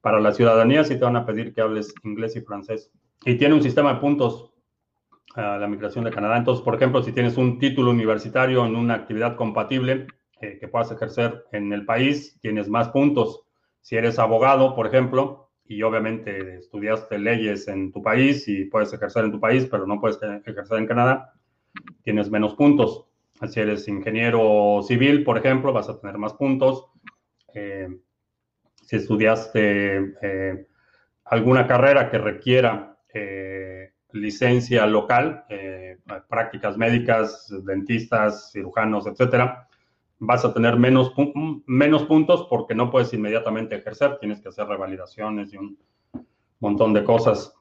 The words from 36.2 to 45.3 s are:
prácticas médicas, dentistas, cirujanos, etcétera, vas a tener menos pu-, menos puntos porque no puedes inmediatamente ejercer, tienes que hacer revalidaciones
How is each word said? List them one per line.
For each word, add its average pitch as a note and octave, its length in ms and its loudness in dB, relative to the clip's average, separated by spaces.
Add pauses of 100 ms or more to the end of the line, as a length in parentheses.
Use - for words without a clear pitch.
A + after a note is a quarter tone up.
prácticas A2+ 480 -4
médicas, A2+ 760 0 (120)
dentistas, G#2 880 -2
cirujanos, G#2 540 -4
etcétera, B2 600 0 (540)
vas A#2+ 220 0
a A2 80 0
tener A#2 240 2
menos B2+ 380 4
pu-, D3 520 -4
menos D3 380 4
puntos D#3 460 4
porque A2+ 240 -2
no A#2+ 160 0
puedes G#2 240 2
inmediatamente A2 640 -4
ejercer, G#2+ 420 -4
tienes G#2 240 -8
que F#2+ 80 -16
hacer G#2 160 -8
revalidaciones G2+ 880 -8